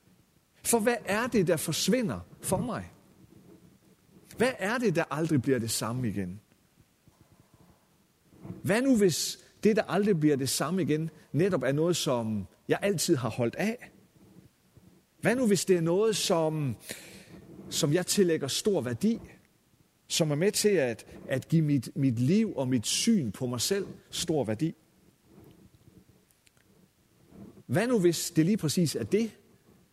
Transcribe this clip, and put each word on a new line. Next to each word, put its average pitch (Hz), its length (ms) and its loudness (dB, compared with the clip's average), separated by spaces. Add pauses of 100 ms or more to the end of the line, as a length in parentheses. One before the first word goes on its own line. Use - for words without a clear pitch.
(640)
For - 160 2
hvad 240 260 2
er 214 220 0
det, 208 200 2
der 170 100 2
forsvinder 170 640 0 (200)
for - 160 -2
mig? 147 360 -6 (1400)
Hvad 247 220 2
er 208 200 -2
det, 208 180 2
der 165 140 2
aldrig 151 320 0
bliver 131 160 2
det 113 120 -4
samme 120 380 -4
igen? 95 320 -6 (2250)
Hvad 220 200 0
nu, 269 140 4
hvis 196 420 2 (260)
det, 208 120 4
der 214 60 2
aldrig 190 380 0
bliver 151 160 4
det 131 120 -2
samme 170 340 -2
igen, 156 280 -2 (220)
netop 180 300 0
er 131 100 0
noget, 160 240 2
som 110 500 -2 (220)
jeg 151 140 0
altid 175 340 0
har 120 120 -2
holdt 117 280 -2
af? 214 340 -4 (1300)
Hvad 214 160 2
nu, 262 100 2
hvis 202 180 2
det 185 120 4
er 170 40 0
noget, 190 360 2
som, 156 600 0 (920)
som 147 220 0
jeg 180 140 0
tillægger 160 420 2
stor 190 320 0
værdi, 127 400 0 (880)
som 156 220 0
er 147 40 0
med 185 180 2
til - 160 0
at, 135 380 0 (220)
at 131 200 -4
give 160 140 4
mit, 143 340 0
mit 135 220 0
liv 180 380 2
og 127 120 -2
mit 127 180 0
syn 180 440 0
på 127 160 -6
mig 123 140 -4
selv 196 260 -2 (240)
stor 147 340 -2
værdi? 110 300 -2 (3000)
Hvad 185 200 0
nu, 247 120 2
hvis 170 320 2
det 160 160 2
lige 214 100 2
præcis 156 400 0
er 110 80 -4
det, 208 260 0 (640)